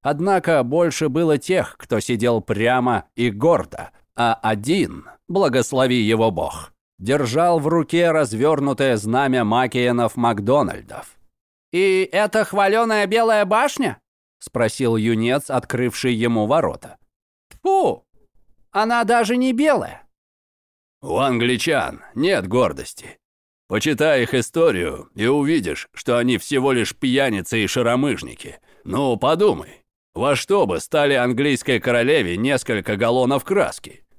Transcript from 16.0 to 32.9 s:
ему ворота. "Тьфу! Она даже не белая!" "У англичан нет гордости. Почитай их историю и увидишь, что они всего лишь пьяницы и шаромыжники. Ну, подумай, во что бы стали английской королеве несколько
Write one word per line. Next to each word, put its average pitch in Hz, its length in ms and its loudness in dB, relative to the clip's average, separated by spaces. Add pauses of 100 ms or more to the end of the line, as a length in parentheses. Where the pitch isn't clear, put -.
ему 113 320 0
ворота. 135 520 -2 (520)
"Тьфу! 370 560 0 (680)
Она 226 320 0
даже 233 320 2
не 254 160 0
белая!" 247 560 0 (960)
"У 120 160 -4
англичан 123 840 0 (120)
нет 131 340 0
гордости. 90 680 -4 (500)
Почитай 135 560 0
их 123 100 -4
историю 98 800 0
и 107 120 -2
увидишь, 139 680 0
что 120 240 -2
они 120 200 2
всего 135 340 0
лишь 117 240 -2
пьяницы 123 680 0
и 98 60 0
шаромыжники. 123 880 -2 (260)
Ну, 120 320 -2
подумай, 156 680 0 (300)
во 131 200 0
что 190 320 0
бы 87 140 -2
стали 147 340 0
английской 123 640 0
королеве 120 580 0
несколько 113 600 -2